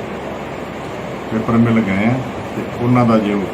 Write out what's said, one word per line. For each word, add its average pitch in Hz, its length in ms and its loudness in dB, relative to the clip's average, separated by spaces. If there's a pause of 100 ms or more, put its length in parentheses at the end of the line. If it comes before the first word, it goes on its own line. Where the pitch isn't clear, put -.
(1300)
ਪੇਪਰ 113 240 0
ਮਿਲ 113 240 6
ਗਏ 98 260 2
ਹਾਂ 123 80 4 (420)
ਤੇ - 60 -4 (220)
ਉਹਨਾਂ 123 220 6
ਦਾ 113 120 6
ਜੋ 101 220 2 (140)